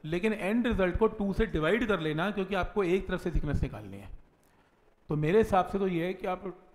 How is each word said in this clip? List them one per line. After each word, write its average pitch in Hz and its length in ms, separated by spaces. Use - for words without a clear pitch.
लेकिन 180 280
एंड 220 340
result 185 300
को 220 120
टू 196 240
से - 160
divide 165 400
कर 190 120
लेना, 156 300
क्योंकि 196 260
आपको 185 280
एक 185 240
तरफ 185 140
से 175 80
thickness 143 320
निकालनी 104 340
है। 98 140
तो 151 60
मेरे 156 220
हिसाब 202 300
से 202 100
तो 190 100
ये 170 180
है 185 80
कि 185 140
आप 185 240